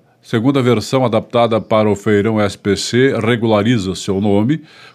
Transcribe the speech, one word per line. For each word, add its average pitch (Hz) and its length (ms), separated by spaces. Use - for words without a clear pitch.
segunda 131 400
versão 123 420
adaptada 113 560
para 107 300
o 98 60
Feirão 107 440
S 101 160
P 98 200
C, 127 460
regulariza 110 720
seu 95 260
nome, 107 420